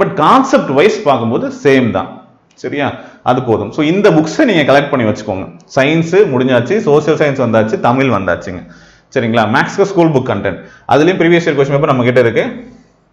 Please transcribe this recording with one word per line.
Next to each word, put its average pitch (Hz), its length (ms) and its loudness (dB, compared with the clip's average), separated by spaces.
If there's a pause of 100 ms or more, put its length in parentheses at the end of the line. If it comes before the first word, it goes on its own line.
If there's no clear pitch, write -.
but 175 100 -2 (120)
கான்செப்ட் 240 560 2
வைஸ் 214 180 4 (100)
பார்க்கும்போது 123 400 0 (180)
சேம் 135 320 4
தான். 90 120 -6 (540)
சரியா? 135 240 -6 (440)
அது 127 180 0
போதும். 104 280 0
So 160 40 -2 (120)
இந்த 202 240 2
புக்ஸை 156 340 0
நீங்க 165 200 2
கலெக்ட் 143 220 2
பண்ணி 123 160 0
வச்சுக்கோங்க. 95 360 -6 (320)
சயின்ஸ் 165 380 0 (180)
முடிஞ்சாச்சு, 127 440 0 (120)
சோஷியல் 151 340 2
சயின்ஸ் 135 220 -2
வந்தாச்சு, 110 420 0
தமிழ் 131 300 2
வந்தாச்சுங்க. 90 440 -6 (540)
சரிங்களா? 117 300 0 (120)
மேக்ஸ்க்கு 190 360 0
ஸ்கூல் 165 240 2
புக் 120 160 -4
கண்டென்ட், - 280 -6 (340)
அதுலயும் 170 280 2
ப்ரீவியஸ் 165 260 2
இயர் 139 100 -2
கொஸ்டின் 139 180 2
பேப்பர் 147 180 0
நம்ம 123 160 0
கிட்ட 123 160 4
இருக்கு, - 180 0 (680)